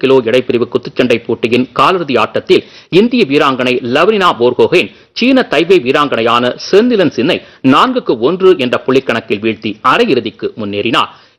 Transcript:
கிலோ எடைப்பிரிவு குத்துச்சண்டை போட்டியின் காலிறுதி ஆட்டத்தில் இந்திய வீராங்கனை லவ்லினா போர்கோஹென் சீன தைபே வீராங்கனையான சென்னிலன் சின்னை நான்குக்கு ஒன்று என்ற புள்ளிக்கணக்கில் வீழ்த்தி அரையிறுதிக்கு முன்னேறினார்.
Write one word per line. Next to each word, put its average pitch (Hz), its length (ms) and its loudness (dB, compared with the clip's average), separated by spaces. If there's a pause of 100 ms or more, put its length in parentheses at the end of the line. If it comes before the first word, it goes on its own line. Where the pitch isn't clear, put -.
கிலோ 135 140 4 (120)
எடைப்பிரிவு 120 440 0
குத்துச்சண்டை 120 540 -2
போட்டியின் 120 400 -2 (120)
காலிறுதி 156 440 0
ஆட்டத்தில் - 420 0 (360)
இந்திய 240 300 0
வீராங்கனை 131 440 0 (220)
லவ்லினா 185 340 2 (100)
போர்கோஹென் 120 500 0 (280)
சீன 254 340 2
தைபே 175 240 2 (100)
வீராங்கனையான 123 680 0 (140)
சென்னிலன் 202 480 2
சின்னை 127 200 0 (380)
நான்குக்கு 233 400 0 (140)
ஒன்று 185 240 4 (120)
என்ற 117 220 -2
புள்ளிக்கணக்கில் 117 580 -2
வீழ்த்தி 110 280 -4 (200)
அரையிறுதிக்கு 127 560 -2 (140)
முன்னேறினார். 104 500 -4 (260)